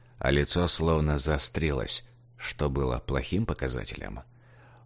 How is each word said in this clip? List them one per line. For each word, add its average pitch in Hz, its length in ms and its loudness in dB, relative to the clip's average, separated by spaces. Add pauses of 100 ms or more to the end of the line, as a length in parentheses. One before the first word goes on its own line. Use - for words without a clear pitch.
(180)
а 65 120 2
лицо 73 360 2
словно 78 520 2
заострилось, 73 880 -2 (320)
что - 320 -2
было 64 300 0
плохим 67 440 -2
показателем. 62 760 -6 (640)